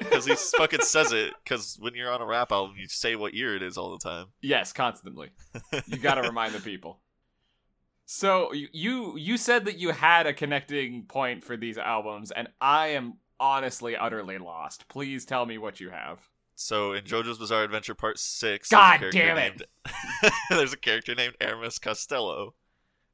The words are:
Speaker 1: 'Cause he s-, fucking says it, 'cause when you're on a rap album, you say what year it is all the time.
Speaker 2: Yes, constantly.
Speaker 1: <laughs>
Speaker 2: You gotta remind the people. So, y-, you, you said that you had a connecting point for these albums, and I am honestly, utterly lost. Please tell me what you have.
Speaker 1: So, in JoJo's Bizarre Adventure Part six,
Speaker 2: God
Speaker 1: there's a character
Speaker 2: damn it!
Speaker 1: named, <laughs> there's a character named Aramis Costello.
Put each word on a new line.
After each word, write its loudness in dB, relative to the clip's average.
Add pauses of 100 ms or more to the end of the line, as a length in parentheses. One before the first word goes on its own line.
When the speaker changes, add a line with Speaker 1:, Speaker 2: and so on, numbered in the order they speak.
(100)
Speaker 1:
'Cause 4
he 4
s-, 0
fucking 4
says 4
it, 0 (100)
'cause -6
when -6
you're -6
on -2
a -6
rap 0
album, 0
you -12
say -2
what -4
year -2
it -4
is -8
all -6
the -10
time. -8 (120)
Speaker 2:
Yes, 0
constantly. -6 (300)
Speaker 1:
<laughs> -8
Speaker 2:
You -8
gotta 2
remind -2
the -8
people. -12 (1080)
So, 2
y-, -6
you, -4
you -2
said 2
that -4
you 0
had 6
a 2
connecting -4
point -4
for -8
these -8
albums, -4
and -6 (140)
I 6
am -4 (200)
honestly, 0
utterly -4
lost. -12
Please -8
tell 0
me -8
what -10
you -12
have. -12 (360)
Speaker 1:
So, -2
in -6
JoJo's -2
Bizarre 0
Adventure -4
Part -4
six, -4
Speaker 2:
God 10
Speaker 1:
there's -2
a 4
character 4
Speaker 2:
damn -2
it! -14 (540)
Speaker 1:
named, 6 (100)
<laughs> -8
there's 2
a -10
character 0
named 0
Aramis -4
Costello. -4 (600)